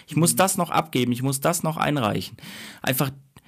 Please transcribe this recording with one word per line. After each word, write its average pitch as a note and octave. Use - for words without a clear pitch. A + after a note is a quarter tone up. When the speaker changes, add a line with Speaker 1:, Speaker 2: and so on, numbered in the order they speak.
Speaker 1:
ich C#3+
muss D#3
Speaker 2:
Mhm. A#2+
Speaker 1:
das F#3+
noch F3
abgeben, B2+
ich B2
muss C3+
das E3+
noch D#3
einreichen. A2
Einfach C#3